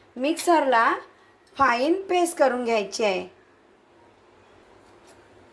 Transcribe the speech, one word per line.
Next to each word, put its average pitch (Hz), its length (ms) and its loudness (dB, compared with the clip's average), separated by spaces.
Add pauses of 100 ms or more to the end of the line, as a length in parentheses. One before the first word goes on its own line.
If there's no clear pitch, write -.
(160)
मिक्सरला 277 760 2 (640)
फाईन 269 440 0
पेस्ट 349 360 -2
करून 247 280 2
घ्यायची 220 380 -4
आहे. 185 240 -2 (2250)